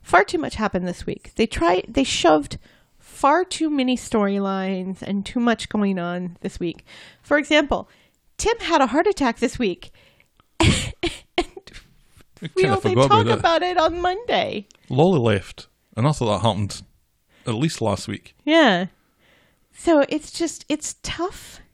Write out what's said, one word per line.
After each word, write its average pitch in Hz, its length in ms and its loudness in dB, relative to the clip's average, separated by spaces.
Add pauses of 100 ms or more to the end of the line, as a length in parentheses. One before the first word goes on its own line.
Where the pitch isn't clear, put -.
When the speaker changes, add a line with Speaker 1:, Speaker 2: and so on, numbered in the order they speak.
Speaker 1:
Far 370 240 4
too 359 140 -4
much 269 160 -6
happened 190 320 -2
this - 180 -8
week. - 300 -10
They 220 120 2
try-, 349 400 0
they 269 160 0
shoved - 540 0 (420)
far 320 460 0
too 320 240 -4
many 254 260 0
storylines 196 1040 -4
and 196 240 -6
too - 140 -6
much 233 300 0
going 196 300 0
on 175 420 -6
this - 180 -10
week. 175 240 -6 (380)
For 285 160 2
example, 294 520 2 (480)
Tim 453 220 0
had 330 220 2
a 262 60 4
heart 294 200 2
attack 269 320 0
this - 200 -2
week. 190 320 -4 (680)
<laughs> - 20 4 (760)
And - 340 -8 (680)
Speaker 2:
We - 160 -12
Speaker 1:
we 370 60 2
Speaker 2:
kinda 381 140 2
Speaker 1:
only 381 180 0
Speaker 2:
forgot 131 140 6
Speaker 1:
talk 427 120 6
Speaker 2:
about 453 60 2
it. 466 120 2
Speaker 1:
about 330 240 2
it 359 140 0
on 339 240 0
Monday. 349 680 -4 (220)
Speaker 2:
Lolly 160 300 4
left, 107 480 -2 (280)
and 117 100 0
I 151 60 4
thought 110 300 0
that 110 40 -2
happened 101 360 -2 (680)
at 120 80 -4
least 156 260 -2
last 101 280 -2
week. - 340 -10
Speaker 1:
Yeah. 240 440 4 (840)
So 311 380 4
it's 302 220 -6
just, - 360 -6
it's - 340 -6
tough. - 600 -10 (120)